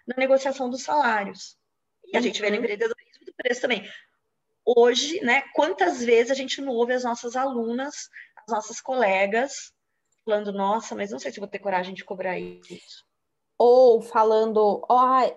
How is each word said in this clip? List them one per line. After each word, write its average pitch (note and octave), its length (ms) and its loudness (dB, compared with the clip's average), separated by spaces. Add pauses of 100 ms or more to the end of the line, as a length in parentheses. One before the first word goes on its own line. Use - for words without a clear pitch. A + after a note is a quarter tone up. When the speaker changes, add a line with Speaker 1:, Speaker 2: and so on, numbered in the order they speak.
Speaker 1:
na B3 120 -10
negociação C4 500 2
dos B3+ 140 -8
salários. G#3+ 760 -2 (560)
E - 40 0
a A3+ 40 2
gente A#3 200 -2
vê G#3 100 -2
no G#3 60 0
Speaker 2:
Uhum. B3 60 -4
Speaker 1:
empreendedorismo A3+ 640 -6
do - 100 -20
preço B3 280 -4
também. G#3 260 -4 (760)
Hoje, B3 600 4
né, B3+ 180 2 (120)
quantas D#4 500 0
vezes A#3 260 4
a C4+ 40 0
gente C4+ 260 -6
não C#4 140 -6
ouve A#3+ 180 0
as B3 120 -2
nossas A#3+ 320 -6
alunas, B3+ 720 -6 (380)
as A3+ 80 -6
nossas G#3+ 260 -6
colegas, G3 920 -2 (520)
falando, G#3 280 -2
"Nossa, G3+ 420 -4
mas G3+ 160 -8
não B3+ 80 -10
sei C4 140 -10
se A3 60 -18
eu G3+ 40 -14
vou G3+ 80 -10
ter G3 80 -10
coragem F#3+ 360 -4
de - 100 -16
cobrar F3+ 340 -8
isso." F3+ 640 -16 (540)
Speaker 2:
Ou A#3+ 440 8
falando, A3 840 2
ó, B3+ 320 4 (160)